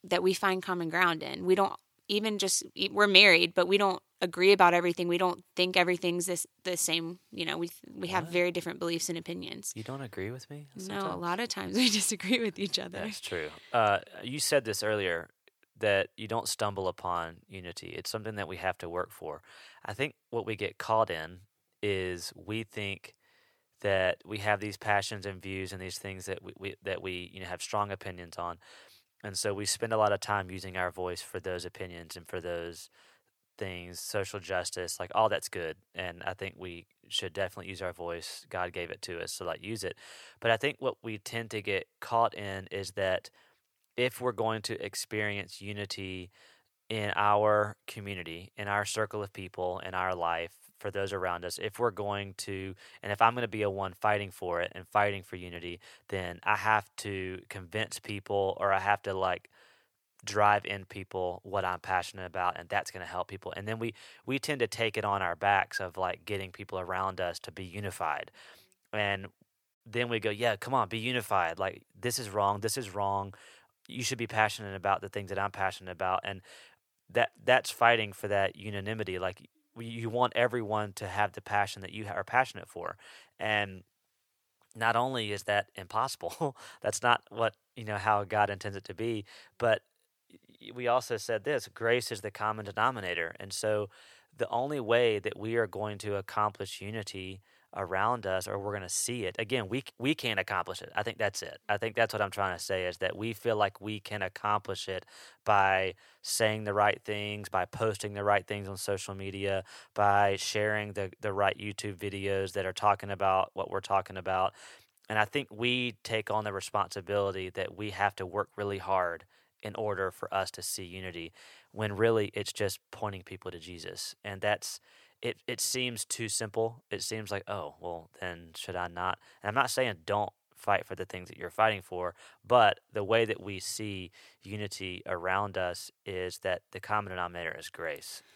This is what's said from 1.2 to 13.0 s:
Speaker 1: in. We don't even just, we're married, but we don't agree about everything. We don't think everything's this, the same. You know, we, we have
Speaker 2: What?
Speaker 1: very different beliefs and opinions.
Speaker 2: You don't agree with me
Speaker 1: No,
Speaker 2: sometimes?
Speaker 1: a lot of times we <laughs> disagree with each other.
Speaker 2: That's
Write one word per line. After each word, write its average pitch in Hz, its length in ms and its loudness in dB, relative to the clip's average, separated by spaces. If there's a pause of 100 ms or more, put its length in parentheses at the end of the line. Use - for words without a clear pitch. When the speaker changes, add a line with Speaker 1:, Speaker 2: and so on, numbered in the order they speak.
Speaker 1:
in. 139 220 -6
We 185 100 8
don't 196 180 4 (340)
even 208 300 0
just, 190 260 2 (280)
we're 208 160 6
married, 185 460 10
but 175 140 6
we 196 100 6
don't 196 240 4 (200)
agree 180 320 6
about 175 200 10
everything. 175 360 4
We 175 80 4
don't 180 260 0 (120)
think 180 200 2
everything's 175 520 2
this, 175 180 -2 (180)
the 180 140 -2
same. 170 420 0 (120)
You 170 140 -4
know, 151 120 -2
we, 175 120 -2 (240)
we 185 160 -6
have 180 160 0
Speaker 2:
What? 170 80 -8
Speaker 1:
very 175 180 4
different 170 280 -4
beliefs 170 300 -2
and 170 80 -2
opinions. 175 580 -8
Speaker 2:
You 110 80 -10
don't 135 180 -8
agree 107 300 -6
with 131 180 -14
me 147 260 -14
Speaker 1:
No, 196 80 -14
Speaker 2:
sometimes? 196 300 -4
Speaker 1:
a 180 40 -8
lot 175 220 -2
of 240 100 -4
times 190 260 -4
we 247 140 6
<laughs> 208 120 2
disagree 214 380 2
with 214 200 -2
each 196 200 -2
other. 180 200 -8
Speaker 2:
That's 214 220 -6